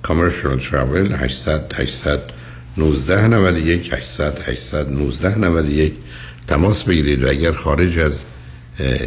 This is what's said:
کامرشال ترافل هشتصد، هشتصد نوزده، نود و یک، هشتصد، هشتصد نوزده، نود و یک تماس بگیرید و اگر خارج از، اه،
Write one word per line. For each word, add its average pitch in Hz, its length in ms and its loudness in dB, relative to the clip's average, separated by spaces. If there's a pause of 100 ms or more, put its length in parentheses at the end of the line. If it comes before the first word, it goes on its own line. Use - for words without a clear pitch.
کامرشال 78 580 0
ترافل 73 540 0
هشتصد، 73 600 -2
هشتصد 71 440 -2 (580)
نوزده، 78 500 2
نود 98 280 4
و - 20 0
یک، 85 360 0
هشتصد، 69 460 -4 (100)
هشتصد 69 420 -4
نوزده، 71 460 0
نود 82 280 2
و 73 60 0
یک 78 220 2 (540)
تماس 87 360 2
بگیرید 73 400 2
و 67 60 4
اگر 78 220 2
خارج 82 480 2
از، 73 240 0 (560)
اه، 65 280 0